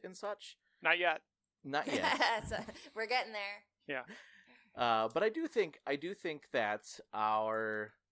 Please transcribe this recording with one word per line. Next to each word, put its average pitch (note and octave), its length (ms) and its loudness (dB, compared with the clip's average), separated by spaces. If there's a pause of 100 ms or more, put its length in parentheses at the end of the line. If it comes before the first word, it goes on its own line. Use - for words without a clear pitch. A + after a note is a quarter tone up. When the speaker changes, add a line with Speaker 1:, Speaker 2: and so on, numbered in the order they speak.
Speaker 1:
and F#3 140 -12
such. - 400 -10 (240)
Speaker 2:
Not E3 160 4
yet. F3 240 2 (420)
Speaker 1:
Not C#3 240 -2
yet. - 320 2 (240)
Speaker 3:
<laughs> - 60 -8
So, A3 80 -2 (380)
we're A3 120 -4
getting A#3+ 260 0
there. G3+ 300 -8 (240)
Speaker 2:
Yeah. C3 160 -4 (720)
Speaker 1:
Uh, A2+ 380 4
but E3 100 2
I A3 60 4
do D#4+ 180 -2
think, F#3+ 400 0
I C#3 80 2
do D#3+ 180 -6
think D#3 300 -6 (100)
that G#2+ 460 0 (140)
our, G#2+ 800 0 (180)